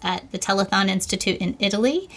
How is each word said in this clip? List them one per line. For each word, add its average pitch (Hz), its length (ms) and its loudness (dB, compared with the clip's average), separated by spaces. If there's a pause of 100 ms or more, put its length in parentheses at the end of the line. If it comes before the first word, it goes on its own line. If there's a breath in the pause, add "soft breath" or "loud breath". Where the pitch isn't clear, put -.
at 180 280 -4
the 196 60 -6
Telethon 196 500 2
Institute 190 500 0
in 180 200 -2
Italy. 233 600 0